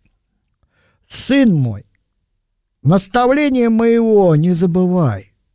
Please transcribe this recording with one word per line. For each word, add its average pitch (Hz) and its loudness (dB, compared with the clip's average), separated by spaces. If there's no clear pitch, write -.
«Сын 262 0
мой, 120 -4
наставления 247 0
моего 226 2
не 165 0
забывай, 175 -2